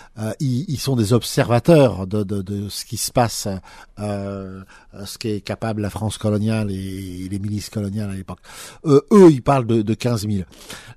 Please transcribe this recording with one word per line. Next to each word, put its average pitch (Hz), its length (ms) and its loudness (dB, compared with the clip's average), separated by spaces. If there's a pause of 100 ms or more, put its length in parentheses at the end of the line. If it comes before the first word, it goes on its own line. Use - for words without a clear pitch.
(180)
euh, 110 220 -6
ils, 131 300 -2
ils 131 100 -6
sont 135 160 -2
des 107 160 0
observateurs 120 960 2
de, 104 160 -2
de, 98 180 -4
de 101 280 -6
ce - 160 -12
qui 110 120 -10
se - 140 -6
passe, 117 360 0 (520)
euh, 98 600 -8 (440)
ce - 120 -14
qu'est 104 240 -6
capable 107 400 -6
la 104 80 -4
France 104 280 -6
coloniale 107 540 -2
et, 95 540 -10
et 92 40 -10
les 101 100 -6
milices 104 300 -6
coloniales 104 400 -6
à 98 60 -8
l'époque. 92 240 -12 (460)
Euh, 143 160 6 (100)
eux, 190 200 12
ils 131 100 0
parlent 135 260 2
de, 113 140 2
de 107 120 -2
quinze 110 320 -2
mille. 101 200 -2 (520)